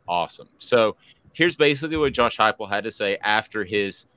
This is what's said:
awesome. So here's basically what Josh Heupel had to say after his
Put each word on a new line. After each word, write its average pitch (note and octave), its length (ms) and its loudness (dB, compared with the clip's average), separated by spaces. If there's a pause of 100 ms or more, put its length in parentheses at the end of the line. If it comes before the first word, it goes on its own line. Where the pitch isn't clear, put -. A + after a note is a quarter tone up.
awesome. F2 520 -6
So A2+ 380 2 (360)
here's E3+ 240 0
basically D3+ 400 0
what D3 160 0
Josh A#2+ 240 2
Heupel A2 320 0
had G2+ 160 -2
to A2+ 80 -6
say G2+ 300 -2
after G#2+ 420 0
his G2 400 -4 (120)